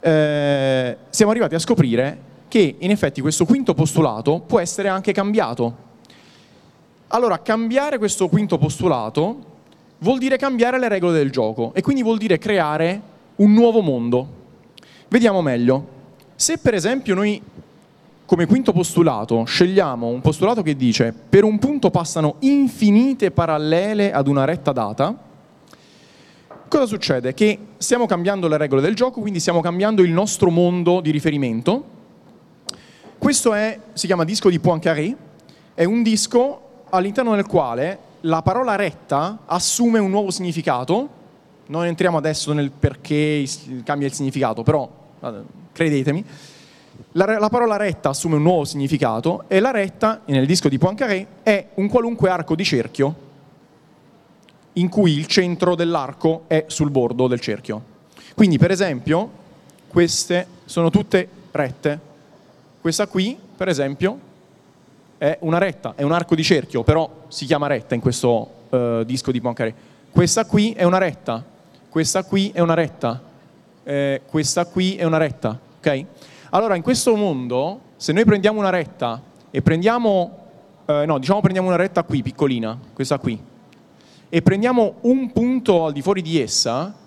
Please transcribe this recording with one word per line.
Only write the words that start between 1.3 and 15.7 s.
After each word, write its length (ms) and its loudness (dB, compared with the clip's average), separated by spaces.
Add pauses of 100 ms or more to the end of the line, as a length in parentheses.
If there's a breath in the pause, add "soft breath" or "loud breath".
arrivati 240 0
a 40 0
scoprire 680 0 (220)
che 300 2
in 120 -2
effetti 300 0
questo 240 0
quinto 300 2
postulato 640 0
può 180 0
essere 300 -2
anche 240 -2
cambiato. 720 -2 (1200 soft breath)
Allora, 320 0
cambiare 580 -2
questo 300 0
quinto 300 2
postulato 840 -2 (540)
vuol 200 0
dire 180 0
cambiare 420 0
le 100 0
regole 260 0
del 160 2
gioco 440 -2
e 80 -2
quindi 200 0
vuol 160 0
dire 200 0
creare 640 0 (360)
un 160 6
nuovo 280 6
mondo. 480 0 (800 loud breath)
Vediamo 340 2
meglio. 540 0 (380)